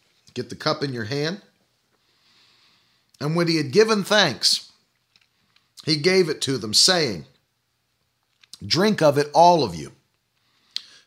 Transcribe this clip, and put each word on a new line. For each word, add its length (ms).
get 160
the 60
cup 260
in 100
your 120
hand, 360
"and 160
when 100
he 120
had 120
given 320
thanks, 720
he 120
gave 320
it 140
to 160
them, 160
saying, 520
'Drink 340
of 180
it, 140
all 300
of 140
you. 160